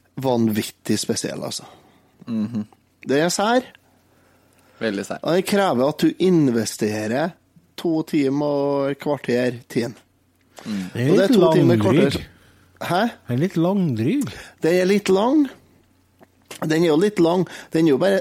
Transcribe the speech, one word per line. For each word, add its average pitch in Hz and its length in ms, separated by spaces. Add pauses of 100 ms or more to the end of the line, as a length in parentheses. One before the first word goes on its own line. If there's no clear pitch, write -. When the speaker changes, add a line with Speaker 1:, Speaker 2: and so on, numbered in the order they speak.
(200)
Speaker 1:
vanvittig 113 800
spesiell, - 400
altså. - 240 (640)
Speaker 2:
Mhm. 110 400 (360)
Speaker 1:
Det 135 220
er 175 80
sær. 233 320 (1160)
Speaker 2:
Veldig 104 260
sær. - 180
Speaker 1:
Og 151 80
det 185 160
krever 160 400
at - 160
du 156 60 (100)
investerer 120 1120 (480)
to 160 240
timer 143 560
og 139 320
et 139 80
kvarter 123 560 (160)
tid. 120 240 (640)
Speaker 2:
Mm. 101 240 (100)
Speaker 3:
Det 117 80
er 127 80
Speaker 1:
Og 185 80
det 190 80
er - 60
Speaker 3:
litt - 20
Speaker 1:
to 175 160
timer - 0
og 151 240
et 110 80
Speaker 3:
langdryg. - 0
Speaker 1:
kvarter. 135 460 (540)
Hæ? 175 200 (160)
Speaker 3:
Det - 160
er 123 80
litt 185 160
langdryg. 170 720 (320)
Speaker 1:
Det 160 160
er 185 80
litt 196 240
lang, 247 380 (1120)
den 160 240
er 175 60
jo 156 80
litt 208 220
lang. 170 280 (240)
Den 165 160
er 156 40
jo 131 80
bare, 190 220